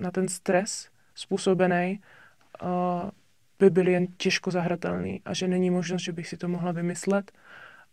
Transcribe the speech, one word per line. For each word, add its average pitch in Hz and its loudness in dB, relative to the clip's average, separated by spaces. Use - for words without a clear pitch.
na 180 -4
ten 185 0
stres - -2
způsobený, 185 0
eh, 180 -2
by 196 8
byly 180 4
jen 180 4
těžko - 0
zahratelný 175 -2
a 190 -6
že 185 -2
není 185 2
možnost, 180 -2
že 175 -8
bych 165 -10
si 175 -8
to 175 -6
mohla 175 -2
vymyslet 175 -2